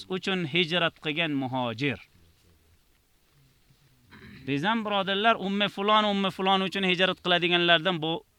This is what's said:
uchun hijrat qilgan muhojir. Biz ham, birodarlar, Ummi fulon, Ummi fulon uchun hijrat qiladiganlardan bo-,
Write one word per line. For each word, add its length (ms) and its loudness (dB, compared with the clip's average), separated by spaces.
uchun 400 -4
hijrat 520 0
qilgan 340 -2
muhojir. 680 -2
Biz 220 -2
ham, 200 0
birodarlar, 520 2
Ummi 320 -2
fulon, 360 2
Ummi 260 0
fulon 300 2
uchun 240 -2
hijrat 380 2
qiladiganlardan 760 2
bo-, 240 -4